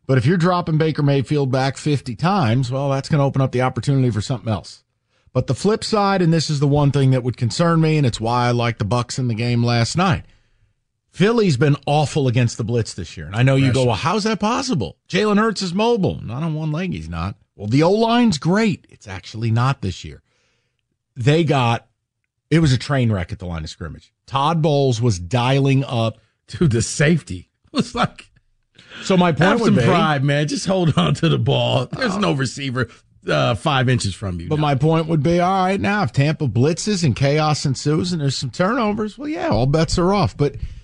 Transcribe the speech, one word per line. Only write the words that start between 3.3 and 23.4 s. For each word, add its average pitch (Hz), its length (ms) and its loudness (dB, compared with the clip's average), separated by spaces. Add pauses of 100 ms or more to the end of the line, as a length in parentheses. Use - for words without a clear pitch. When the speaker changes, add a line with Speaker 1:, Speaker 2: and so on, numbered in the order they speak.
Speaker 1:
up 131 120 0
the 123 80 0
opportunity 127 500 0
for 104 100 -2
something 117 300 -6
else. - 320 -8 (480)
But 127 160 -2
the 123 80 -2
flip 220 280 0
side, 196 380 2
and 165 100 4
this 165 180 0
is 147 100 -2
the 147 80 2
one 143 240 2
thing 135 200 4
that 127 120 2
would 120 140 -4
concern 165 440 0
me, 156 160 2
and 147 80 2
it's 117 140 -2
why 120 280 0
I 123 40 2
like 117 260 -2
the 110 80 -4
Bucs 120 320 -2
in 127 120 -2
the 117 40 -2
game 120 300 0
last 120 340 0
night. 170 280 0 (840)
Philly's 202 480 2
been 147 280 2
awful 147 420 0
against 120 300 0
the 120 60 -6
blitz 113 320 -4
this 87 200 -12
year. 78 120 -14
And 95 80 -10
I 120 80 2
know 135 120 4
you 135 120 2
go, 123 60 2
Speaker 2:
Pressure. 127 140 2
Speaker 1:
"Well, 113 80 2
how's 180 280 -2
that 220 160 -2
possible? 220 580 -2 (100)
Jalen 208 300 0
Hurts 220 240 0
is 180 120 -6
mobile." 202 480 0
Not 120 200 -8
on 160 140 -4
one 156 160 -4
leg, 170 200 -4
he's 78 160 -8
not. 85 280 -6 (200)
Well, 104 120 -10
the 135 160 2
O-line's 226 560 2
great. 190 500 0
It's - 180 -20
actually 110 440 -6
not 123 320 0
this 92 200 -6
year. 73 200 -18 (920)
They 147 280 4
got, 120 440 0 (640)
it 156 100 4
was 147 140 4
a 120 60 2
train 127 320 0
wreck 92 200 -4
at 107 60 -8
the 92 80 -12